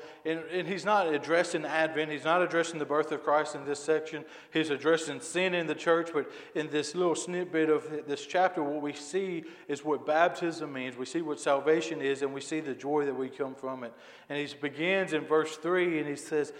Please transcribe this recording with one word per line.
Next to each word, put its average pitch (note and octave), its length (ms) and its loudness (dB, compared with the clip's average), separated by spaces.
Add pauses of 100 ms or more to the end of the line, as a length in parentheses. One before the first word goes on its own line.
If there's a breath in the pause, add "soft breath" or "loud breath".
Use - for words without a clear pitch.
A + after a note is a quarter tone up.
(240 loud breath)
and, D#3+ 160 -2 (100)
and F3+ 160 -2
he's F3 180 -4
not G3+ 220 6
addressing D#3+ 580 2
Advent, D#3 460 0
he's C#3+ 140 -4
not E3+ 180 4
addressing E3 380 0
the D3 40 -2
birth D3+ 280 2
of C#3+ 100 -4
Christ D3+ 320 2
in C#3+ 100 -10
this C#3+ 140 -2
section, D#3 460 -2 (280 loud breath)
he's D#3 180 2
addressing C#3+ 500 2
sin F3+ 340 0
in E3+ 140 0
the D3+ 80 -2
church, E3 360 2
but C#3+ 160 -2 (280 loud breath)
in D3+ 120 0
this D3 280 -2
little F3 180 4
snippet F3 560 0
of D3+ 380 0
this C#3 180 -4
chapter, F3+ 380 2
what C#3+ 180 -2
we C#3+ 100 -4
see F3+ 520 -4 (240 loud breath)
is C#3+ 160 -4
what D3 200 0
baptism D#3+ 680 2
means, B2+ 240 -6
we B2+ 100 -6
see E3 160 -2
what D3+ 160 -4
salvation D#3 640 2
is, C3+ 200 0
and C3+ 120 -2
we C#3 60 -8
see D#3 180 -6
the C#3+ 160 -4
joy C#3+ 300 0
that C#3 100 -2
we C3 140 -4
come C3 260 -6
from C3 300 -8
it. A#2 80 -12 (360 loud breath)
And D3 160 -4
he C#3 120 -8
begins D#3+ 560 0
in D3+ 120 0
verse D#3 320 2
three, F3 440 2
and D3 80 -2
he C#3+ 80 -4
says D3 440 -2